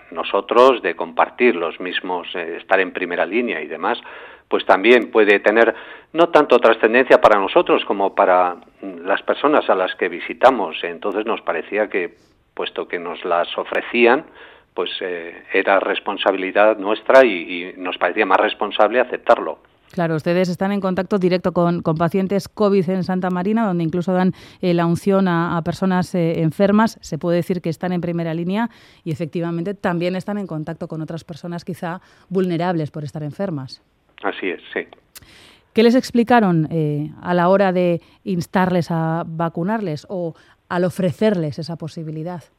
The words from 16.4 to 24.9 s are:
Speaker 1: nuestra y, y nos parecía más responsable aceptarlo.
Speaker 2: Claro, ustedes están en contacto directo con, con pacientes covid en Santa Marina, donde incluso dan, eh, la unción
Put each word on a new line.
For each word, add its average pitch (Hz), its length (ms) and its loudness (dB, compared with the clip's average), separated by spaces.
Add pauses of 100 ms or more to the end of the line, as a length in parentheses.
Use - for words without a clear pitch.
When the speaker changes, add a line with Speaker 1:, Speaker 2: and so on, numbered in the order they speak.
Speaker 1:
nuestra 107 480 4
y, 90 480 -6
y - 40 -
nos 90 200 -8
parecía 92 280 0
más 95 120 4
responsable 104 600 0
aceptarlo. 104 600 0 (320)
Speaker 2:
Claro, 165 240 -2
ustedes 175 340 0
están 190 240 -2
en 202 80 -2
contacto 190 380 -2
directo 180 340 0
con, 170 280 2
con 160 140 0
pacientes 190 540 -2
covid 196 400 2
en 185 140 -2
Santa 185 260 -2
Marina, 208 360 0
donde 175 180 0
incluso 170 280 -2
dan, 185 220 2 (280)
eh, 180 120 2
la 170 140 2
unción 190 420 2